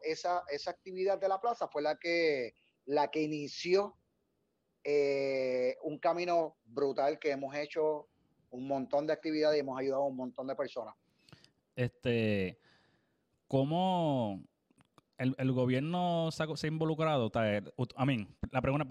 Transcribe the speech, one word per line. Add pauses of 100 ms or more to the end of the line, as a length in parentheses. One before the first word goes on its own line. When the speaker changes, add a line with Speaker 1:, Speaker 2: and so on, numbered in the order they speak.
Speaker 1:
esa,
esa
actividad
de
la
plaza
fue
la
que, (300)
la
que
inició, (840)
eh,
un
camino
brutal
que
hemos
hecho (440)
un
montón
de
actividades
y
hemos
ayudado
a
un
montón
de
personas. (800)
Speaker 2:
Este, (880)
¿cómo (720)
el,
el
gobierno
se
ha,
se
ha
involucrado?
O
sea,
el,
ut-,
I
mean, (240)
la
pregunta,